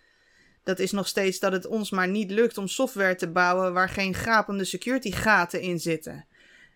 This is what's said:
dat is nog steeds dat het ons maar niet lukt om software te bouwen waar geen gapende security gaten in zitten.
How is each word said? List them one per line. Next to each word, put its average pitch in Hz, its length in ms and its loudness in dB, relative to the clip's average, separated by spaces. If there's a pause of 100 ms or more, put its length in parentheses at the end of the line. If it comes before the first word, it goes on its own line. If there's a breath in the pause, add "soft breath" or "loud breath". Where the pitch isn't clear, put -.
(640 soft breath)
dat 190 160 -2
is 190 120 0
nog 196 160 -2
steeds 190 320 0
dat 196 120 2
het 185 140 -2
ons 220 240 -4
maar 185 180 0
niet 196 240 -2
lukt 226 260 2
om 196 100 -4
software 196 480 0
te 175 160 -4
bouwen 180 420 2
waar 185 160 2
geen 190 240 -2
gapende 208 520 0
security 240 460 -4
gaten 180 500 2
in 175 180 -2
zitten. 160 460 -6 (500 loud breath)